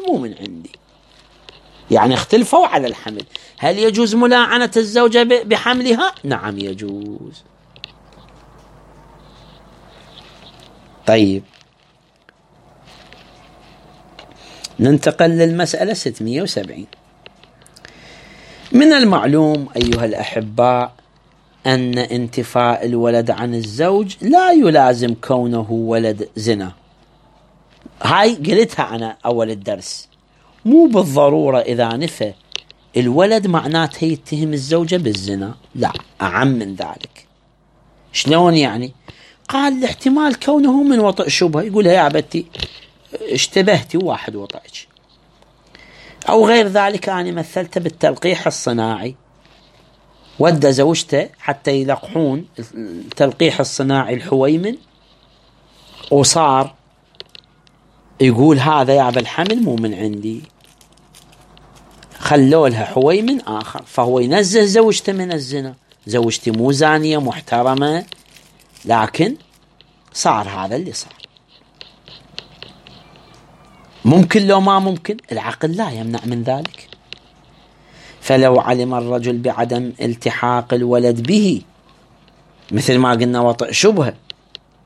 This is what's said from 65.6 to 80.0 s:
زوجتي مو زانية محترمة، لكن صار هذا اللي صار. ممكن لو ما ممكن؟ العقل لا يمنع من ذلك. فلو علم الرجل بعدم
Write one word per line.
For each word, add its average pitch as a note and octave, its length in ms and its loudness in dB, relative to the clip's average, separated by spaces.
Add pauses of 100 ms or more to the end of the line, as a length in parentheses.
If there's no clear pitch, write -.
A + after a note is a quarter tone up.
زوجتي A#2 440 -2
مو A#2 220 0
زانية D#3 460 2
محترمة، C3+ 880 -2 (800)
لكن A#2 520 0 (760)
صار G#2+ 360 -2
هذا G2 280 -8
اللي E3 160 -8
صار. - 200 -14 (3000)
ممكن F#3 420 4
لو F#3+ 140 4
ما G3 180 4
ممكن؟ F#3+ 380 -4 (160)
العقل A#2 440 -6
لا G3+ 140 -4
يمنع A2+ 340 -8
من A#2+ 180 -6
ذلك. C3 460 -6 (1300)
فلو C3 400 4
علم B2 340 -2
الرجل A#2+ 440 -4
بعدم A#2+ 640 -4